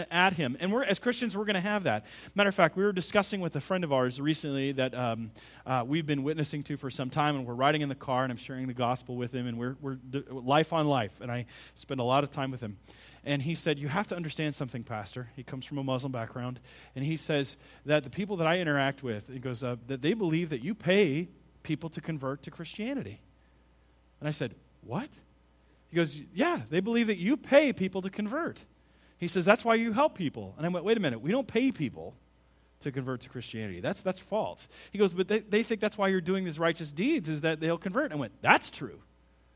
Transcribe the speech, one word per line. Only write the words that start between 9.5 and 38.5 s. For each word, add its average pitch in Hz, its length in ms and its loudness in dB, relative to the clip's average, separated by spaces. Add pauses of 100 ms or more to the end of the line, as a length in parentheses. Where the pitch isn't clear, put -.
we're, 123 240 -4
we're 139 140 -6
d-, 131 340 -6
life 131 420 4
on 156 160 2
life. 127 320 2
And 127 100 -8
I 120 160 -4 (280)
spend - 260 -6
a 120 60 0
lot 135 180 6
of 135 80 -4
time 135 200 -4
with 123 100 -10
him. 104 160 -8 (500)
And 143 140 0
he 160 140 -2
said, 147 240 0
"You 147 80 -6
have 185 200 -2
to 190 80 -6
understand 156 380 -4
something, 123 300 -8
Pastor." 113 520 -8
He 127 80 -14
comes 131 220 -12
from 143 140 -6
a 139 40 -4
Muslim 131 280 -2
background. 123 480 -6 (360)
And 131 80 -4
he 156 140 -2
says 143 400 -2 (260)
that 147 200 4
the 131 60 -12
people 196 280 -4
that 165 100 2
I 175 120 4
interact 143 420 2
with, 110 280 -6
he 127 100 -10
goes, 123 240 -4
uh, 123 140 -2 (100)
that 131 160 -4
they 160 100 4
believe 170 380 0
that 120 120 -4
you 196 120 -4
pay 175 520 2 (360)
people 156 260 -4
to 156 120 -10
convert 139 420 -6
to 160 80 -12
Christianity. 196 680 -8 (1000)
And 147 100 -4
I - 20 0
said, 135 220 -4 (300)
"What?" 196 260 -6 (800)
He 160 60 -12
goes, 151 260 0 (140)
"Yeah, 294 340 2
they 165 120 2
believe 233 260 2
that 214 100 2
you 196 180 2
pay 277 380 6
people 185 300 -2
to 190 80 -6
convert." 220 540 -4 (520)
He 175 100 -4
says, 175 160 2
"That's 202 220 8
why 226 80 4
you 226 180 2
help 294 240 4
people." 113 420 -4
And 147 100 -2
I - 20 0
went, 175 160 -2
"Wait 226 120 4
a - 20 2
minute, 131 200 0
we 139 120 -2
don't 254 160 0
pay 254 240 2
people 95 420 -4 (680)
to 143 100 -4
convert 127 300 -4
to - 80 -16
Christianity. 110 500 -8
That's, 139 240 -4
that's 185 160 -2
false." - 480 -4 (240)
He 196 80 -4
goes, 196 140 4
"But 185 160 0
they, 214 100 2
they 214 240 0
think 226 180 -4
that's 214 160 0
why 196 120 2
you're 190 120 2
doing 185 240 0
these 156 140 -4
righteous 165 320 0
deeds, 202 360 0
is 156 140 -2
that 160 180 0
they'll 165 200 0
convert." 196 260 -2
And 214 80 -6
I 151 40 -4
went, 127 160 -4 (100)
That's 208 260 4